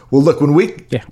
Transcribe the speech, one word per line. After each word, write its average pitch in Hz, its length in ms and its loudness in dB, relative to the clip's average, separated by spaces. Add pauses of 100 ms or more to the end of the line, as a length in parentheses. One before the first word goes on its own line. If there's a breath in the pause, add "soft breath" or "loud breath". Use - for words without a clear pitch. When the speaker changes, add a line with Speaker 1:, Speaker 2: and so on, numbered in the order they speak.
(120)
Speaker 1:
Well, 139 100 2
look, 156 200 0
when 147 120 0
we, 180 220 0 (140)
Speaker 2:
Yeah. 123 220 -8